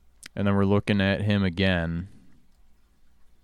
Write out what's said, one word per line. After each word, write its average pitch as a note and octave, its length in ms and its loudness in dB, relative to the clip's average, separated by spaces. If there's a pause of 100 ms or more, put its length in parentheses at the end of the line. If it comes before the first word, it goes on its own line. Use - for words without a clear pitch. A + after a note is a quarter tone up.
(340)
And G2+ 120 -4
then G2+ 80 2
we're G2 100 2
looking G2+ 340 2
at G2 220 0
him G#2 220 0
again. F2+ 680 -2 (1300)